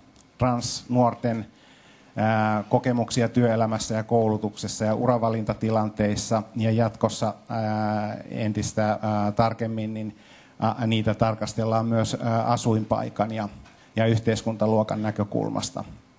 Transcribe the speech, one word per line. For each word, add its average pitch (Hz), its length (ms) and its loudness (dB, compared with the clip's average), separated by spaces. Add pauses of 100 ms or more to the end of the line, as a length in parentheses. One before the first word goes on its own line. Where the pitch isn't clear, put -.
(380)
transnuorten, 120 1080 0 (720)
ää, 107 520 2
kokemuksia 120 600 0
työelämässä 113 680 2
ja 110 80 0
koulutuksessa 107 840 0
ja 107 100 2
uravalintatilanteissa, 110 1500 0 (140)
ja 113 140 2
jatkossa, 110 640 0 (140)
ää, 107 680 -2 (140)
entistä, 107 720 0
ää, 104 300 0
tarkemmin, 110 640 0
niin, 110 240 -8 (420)
ää, 113 260 0
niitä 110 280 2
tarkastellaan 110 720 0
myös, 113 340 0
ää, 113 220 0
asuinpaikan 113 880 0
ja, 110 160 -4 (480)
ja 113 100 4
yhteiskuntaluokan 110 960 2
näkökulmasta. 107 840 -4 (340)